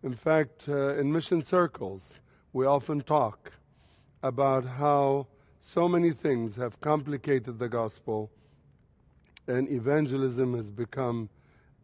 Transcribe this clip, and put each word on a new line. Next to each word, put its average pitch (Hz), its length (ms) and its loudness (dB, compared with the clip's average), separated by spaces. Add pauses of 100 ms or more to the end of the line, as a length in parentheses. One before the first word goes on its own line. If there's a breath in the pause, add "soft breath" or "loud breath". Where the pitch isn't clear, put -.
In 127 120 -4
fact, 156 520 0
uh, 143 300 0
in 143 160 0
mission 165 300 0
circles, 127 720 -2 (400 soft breath)
we 131 100 0
often 143 380 2
talk 127 500 0 (680 soft breath)
about 135 420 2
how 139 640 2 (340 soft breath)
so - 260 0
many 170 280 4
things 117 420 -2
have 123 240 -6
complicated 139 760 -2
the 120 100 -4
gospel, 110 640 -4 (1160 soft breath)
and 127 220 -2
evangelism 131 840 0
has 113 160 -6
become, 117 580 -6 (560 soft breath)